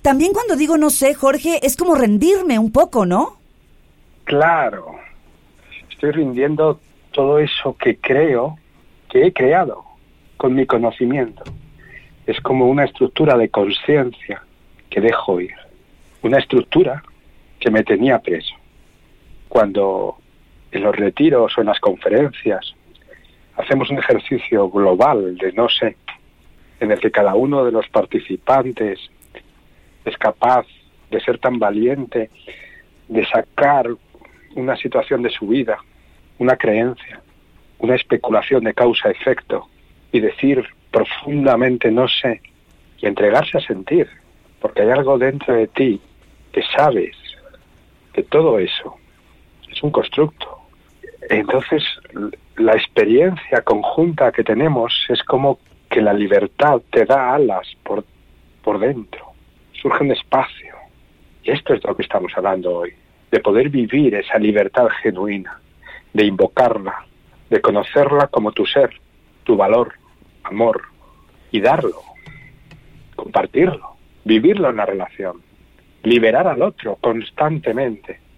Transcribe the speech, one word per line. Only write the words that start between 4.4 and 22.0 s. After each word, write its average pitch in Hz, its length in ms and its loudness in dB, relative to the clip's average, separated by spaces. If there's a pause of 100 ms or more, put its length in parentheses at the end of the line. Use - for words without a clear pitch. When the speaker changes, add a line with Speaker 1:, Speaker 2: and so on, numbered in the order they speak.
Speaker 2:
Estoy 147 200 -2
rindiendo 147 680 0 (320)
todo 143 280 2
eso - 360 -2
que - 220 -2
creo 143 600 0 (520)
que 131 160 4
he 185 80 2
creado 160 500 0 (540)
con 127 160 0
mi 131 140 2
conocimiento. 120 760 -2 (840)
Es - 140 -4
como 127 260 2
una 139 180 2
estructura 135 500 0
de 113 140 2
conciencia 110 920 -2 (480)
que 101 100 -2
dejo 101 400 0
ir. 90 140 -10 (640)
Una 127 160 0
estructura 135 640 0 (580)
que 117 120 -2
me 107 120 2
tenía 117 360 2
preso. - 340 -6 (960)
Cuando 98 680 0 (540)
en 98 120 -4
los 104 120 2
retiros 120 640 2
o 117 40 0
en 104 60 0
las 104 120 -2
conferencias 104 960 -2 (800)